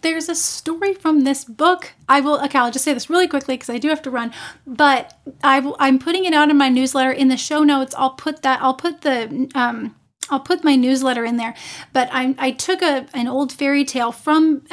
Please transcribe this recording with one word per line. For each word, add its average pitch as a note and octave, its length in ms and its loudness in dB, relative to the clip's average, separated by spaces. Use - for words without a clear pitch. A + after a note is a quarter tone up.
there's D#4+ 300 -2
a E4 40 -2
story E4 600 -4
from D#4 300 2
this C#4 200 0
book. E4+ 480 -2
I C#4 120 6
will, C#4+ 240 0
okay, C#4 140 0
I'll A#3+ 120 2
just B3+ 140 -4
say D4 100 0
this - 160 -8
really F4+ 180 2
quickly C4+ 300 -4
'cause - 120 -18
I A#3 80 -4
do C#4+ 100 -2
have D#4 140 -2
to C4+ 80 -8
run, A#3 220 -6
but C4+ 520 2
I C4+ 180 4
will, C#4 180 -4
I'm C4+ 200 4
putting F4 260 -2
it F4 100 0
out D4+ 160 4
in D4 80 4
my C#4 120 4
newsletter. C4 420 2
In C4+ 160 0
the C4 80 2
show D4+ 260 0
notes, C#4 360 2
I'll C4+ 160 0
put D4+ 280 -8
that, C4 200 0
I'll C4 120 2
put E4+ 280 -6
the, B3+ 520 -2
um, A#3+ 400 -4
I'll C4+ 120 -2
put F4 240 -2
my D4 100 4
newsletter B3+ 500 2
in A#3 120 -2
there, A#3 180 -6
but B3+ 180 2
I, C4 280 -2
I C4 120 -2
took F4+ 320 -4
a, C#4 320 0
an A#3+ 140 -4
old C4 240 -2
fairy C#4+ 320 0
tale A#3+ 260 -4
from D#4 520 2